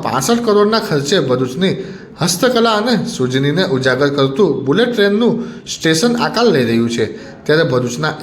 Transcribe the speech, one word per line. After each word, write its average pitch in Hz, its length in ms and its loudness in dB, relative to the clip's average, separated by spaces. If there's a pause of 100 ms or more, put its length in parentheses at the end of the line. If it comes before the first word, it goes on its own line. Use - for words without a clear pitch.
પાસઠ 135 420 0
કરોડના 208 420 2
ખર્ચે 147 280 0 (120)
ભરૂચની 131 460 0 (460)
હસ્તકલા 226 580 2
અને 233 160 0 (200)
સૂજનીને 135 500 0 (100)
ઉજાગર 131 420 2
કરતું 143 340 2 (160)
બુલેટ 220 260 2
ટ્રેનનું 208 420 2 (320)
સ્ટેશન 165 500 0
આકાર 226 380 0
લઈ 127 160 2
રહ્યું 117 260 0
છે, 113 80 0 (380)
ત્યારે 156 300 2
ભરૂચના 127 400 -2 (100)